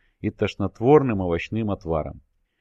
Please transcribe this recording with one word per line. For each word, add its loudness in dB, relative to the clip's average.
и -4
тошнотворным 2
овощным -2
отваром. -4